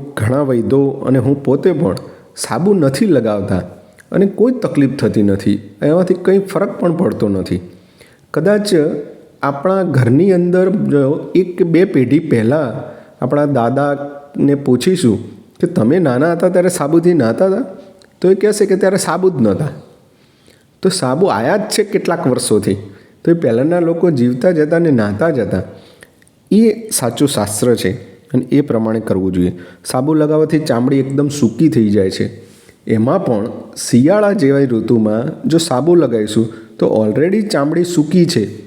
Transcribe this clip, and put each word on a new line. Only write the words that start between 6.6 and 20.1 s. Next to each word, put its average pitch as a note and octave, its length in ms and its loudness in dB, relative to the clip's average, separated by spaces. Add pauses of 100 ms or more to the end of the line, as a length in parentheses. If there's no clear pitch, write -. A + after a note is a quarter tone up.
પણ E3+ 180 -2
પડતો G#2+ 320 -2
નથી. G2 300 -2 (720)
કદાચ G3+ 400 0 (680)
આપણા F3+ 400 -2
ઘરની C#3 480 2
અંદર F3+ 380 2
જો C#3+ 680 0
એક F3+ 220 0
કે F#3+ 60 2
બે E3+ 220 2
પેઢી C#3+ 340 2
પહેલાં C3+ 760 -2 (280)
આપણા D3 200 0
દાદાને C#3 1120 -2
પૂછીશું C3 760 0
કે, - 360 -6
"તમે D3+ 320 2
નાના D3 320 2
હતા F3 180 0
ત્યારે F3+ 200 2
સાબુથી E3 440 0
નહાતા B2 320 2
હતા?" G3+ 200 0 (560)
તો F3+ 100 4
એ G3 40 6
કહેશે G#3 300 2
કે, F#3+ 100 2
"ત્યારે F#3+ 220 2
સાબુ F3+ 320 0
જ F3 120 -6
નહોતા." G#2+ 260 0 (1120)